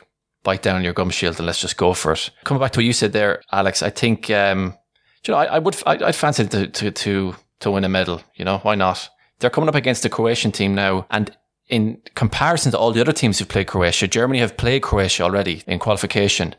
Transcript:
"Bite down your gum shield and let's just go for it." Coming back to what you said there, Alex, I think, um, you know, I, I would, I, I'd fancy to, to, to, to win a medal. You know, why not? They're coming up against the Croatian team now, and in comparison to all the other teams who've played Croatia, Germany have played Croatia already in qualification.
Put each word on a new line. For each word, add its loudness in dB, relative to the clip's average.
"Bite 0
down 0
your -2
gum -2
shield -2
and -6
let's -4
just -8
go 4
for -2
it." -6
Coming 0
back -2
to 0
what 4
you 2
said 0
there, 0
Alex, 0
I -2
think, 0
um, 2
you -2
know, 2
I, 2
I 0
would, 0
I, 4
I'd 0
fancy 0
to, -2
to, -4
to, -2
to 0
win 2
a 0
medal. 0
You -8
know, 0
why 2
not? 0
They're 2
coming 0
up 2
against 0
the 0
Croatian 0
team 0
now, 0
and -2
in -2
comparison 0
to 2
all 2
the 2
other 2
teams 0
who've -6
played 0
Croatia, 2
Germany 0
have 0
played 0
Croatia 0
already 0
in -2
qualification. 0